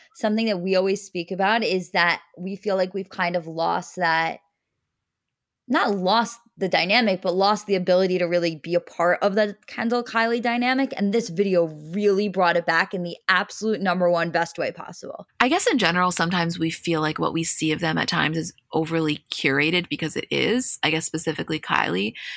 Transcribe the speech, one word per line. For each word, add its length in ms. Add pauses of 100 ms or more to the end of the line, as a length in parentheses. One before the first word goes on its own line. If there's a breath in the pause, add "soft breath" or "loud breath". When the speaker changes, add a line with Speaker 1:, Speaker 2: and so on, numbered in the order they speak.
(140 soft breath)
Speaker 1:
something 320
that 140
we 160
always 260
speak 280
about 340
is 280
that 280 (160)
we 180
feel 220
like 160
we've 160
kind 260
of 120
lost 500
that, 440 (1300)
not 300
lost 440 (160)
the 120
dynamic, 520
but 140
lost 320
the 80
ability 440
to 60
really 320
be 180
a 60
part 420
of 120
the 220 (100)
Kendall-Kylie 760
dynamic. 560
And 160
this 160
video 380
really 600
brought 280
it 100
back 280
in 80
the 140 (120)
absolute 520
number 300
one 200
best 280
way 140
possible. 560 (120)
Speaker 2:
I 80
guess 180
in 120
general, 320
sometimes 480
we 120
feel 300
like 180
what 140
we 120
see 260
of 100
them 180
at 100
times 280
is 180 (180)
overly 580
curated 580
because 280
it 140
is, 520
I 80
guess, 160
specifically 540
Kylie. 540 (220 loud breath)